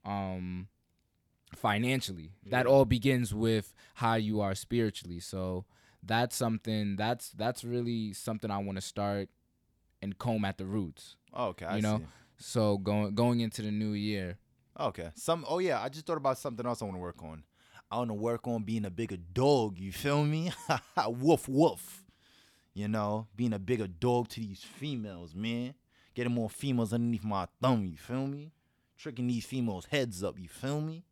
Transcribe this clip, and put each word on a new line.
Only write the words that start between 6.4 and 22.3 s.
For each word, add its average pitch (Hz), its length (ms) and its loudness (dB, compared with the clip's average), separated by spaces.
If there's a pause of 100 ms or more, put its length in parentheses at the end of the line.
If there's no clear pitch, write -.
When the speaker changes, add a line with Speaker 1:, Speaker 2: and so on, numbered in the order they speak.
Speaker 1:
that's, 113 340 -2
that's 120 340 -2
really 120 480 0
something 110 380 -4
I 101 80 0
wanna 98 220 -2
start 101 480 -2 (760)
and 98 160 -4
comb 113 260 0
at 98 140 -2
the 95 80 -6
roots. 95 500 -4 (160)
Speaker 2:
Oh, 120 160 -2
okay, 90 180 -6
Speaker 1:
You 85 40 -4
Speaker 2:
I 104 100 0
Speaker 1:
know? 107 180 2
Speaker 2:
see. 80 60 -6 (360)
Speaker 1:
So 104 380 2
going, 104 380 0
going 120 240 4
into 110 220 -2
the 107 100 -2
new 107 220 0
year. 104 440 -2 (400)
Speaker 2:
Okay. 90 380 -4
Some, 165 320 -2
oh 165 100 0
yeah, 147 240 2
I 131 60 -2
just 151 180 -10
thought 165 120 -2
about 135 200 0
something 120 260 -6
else 120 160 -2
I 117 40 -4
wanna 95 140 -6
work 87 240 -8
on. 78 200 -12 (480)
I 113 80 -2
wanna 117 160 -2
work 113 320 -2
on 117 180 -2
being 107 200 0
a 95 60 -4
bigger 101 260 -4
dog, 107 600 2
you 95 140 -6
feel 143 320 2
me? 160 280 0 (260)
<laughs> - 300 -2
Woof, 131 400 4
woof. 135 560 2 (680)